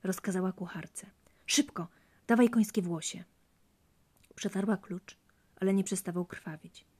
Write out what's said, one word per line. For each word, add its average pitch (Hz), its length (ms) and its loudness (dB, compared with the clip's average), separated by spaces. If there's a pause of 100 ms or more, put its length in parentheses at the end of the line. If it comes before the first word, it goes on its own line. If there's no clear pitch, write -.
Rozkazała 185 500 -2
kucharce: - 580 -12 (360)
Szybko, - 420 0 (380)
dawaj 233 240 6
końskie 220 320 2
włosie. 175 420 -4 (1080)
Przetarła 196 420 0
klucz, - 400 -10 (440)
ale 190 140 4
nie 196 100 4
przestawał 180 400 -4
krwawić. - 640 -12 (140)